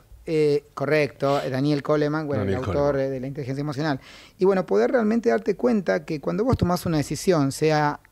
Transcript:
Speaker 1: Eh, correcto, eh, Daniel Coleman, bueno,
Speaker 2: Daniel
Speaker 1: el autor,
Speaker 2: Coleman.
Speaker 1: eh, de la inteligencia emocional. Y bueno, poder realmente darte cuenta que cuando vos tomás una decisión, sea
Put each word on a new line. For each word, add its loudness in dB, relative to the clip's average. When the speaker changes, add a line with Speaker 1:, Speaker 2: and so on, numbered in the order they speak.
Speaker 1:
Eh, 0
correcto, 0
eh, -6
Daniel 0
Coleman, 0
bueno, -2
Speaker 2:
Daniel 0
Speaker 1:
el -6
autor, 0
Speaker 2:
Coleman. 0
Speaker 1:
eh, -4
de -6
la -8
inteligencia -8
emocional. -4
Y 2
bueno, 2
poder 2
realmente 2
darte 0
cuenta 0
que -6
cuando -2
vos 2
tomás 0
una 0
decisión, 0
sea 2